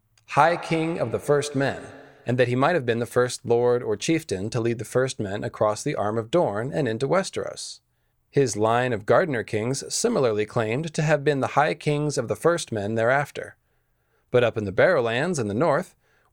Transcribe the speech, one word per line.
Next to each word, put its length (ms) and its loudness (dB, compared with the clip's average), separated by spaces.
High 280 4
King 440 -2
of 120 -2
the 80 -4
First 360 0
Men, 260 0
and 100 0
that 100 4
he 80 0
might 200 2
have 100 -2
been 140 0
the 80 -4
first 360 0
lord 380 2
or 160 -2
chieftain 540 -2
to 80 -2
lead 180 0
the 80 -8
First 340 0
Men 240 -4
across 380 0
the 140 -4
Arm 220 -2
of 120 -6
Dorne 420 0
and 160 -2
into 200 -2
Westeros. 720 -4
His 260 2
line 380 2
of 140 -6
Gardener 360 4
Kings 480 -4
similarly 540 0
claimed 480 -2
to 80 -2
have 220 2
been 160 2
the 80 0
High 260 0
Kings 460 -2
of 80 -4
the 80 -2
First 360 0
Men 220 -2
thereafter. 600 -2
But 140 4
up 140 0
in 80 -2
the 60 -4
Barrowlands 680 2
in 80 -2
the 80 -2
north, 400 0